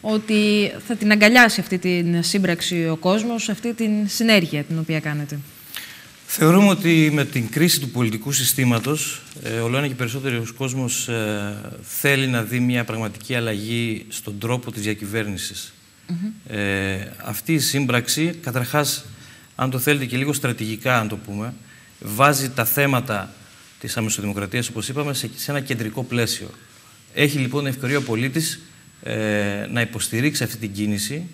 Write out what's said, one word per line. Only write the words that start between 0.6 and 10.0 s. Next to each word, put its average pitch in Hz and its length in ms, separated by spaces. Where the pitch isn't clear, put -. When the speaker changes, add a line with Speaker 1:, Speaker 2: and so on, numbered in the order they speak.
Speaker 1:
θα 240 80
την 208 160
αγκαλιάσει 214 500
αυτή 180 180
την 170 440
σύμπραξη 175 680
ο 160 80
κόσμος, 214 520
αυτή 233 240
την 226 180
συνέργεια 190 560
την 160 160
οποία 160 220
κάνετε. 147 380
Speaker 2:
Θεωρούμε 185 420
ότι 165 440
με 147 120
την 120 260
κρίση 156 300
του 139 80
πολιτικού 117 440
συστήματος, 127 880
ε, 113 160
όλο 117 180
ένα 143 100
και 131 80
περισσότερος 120 580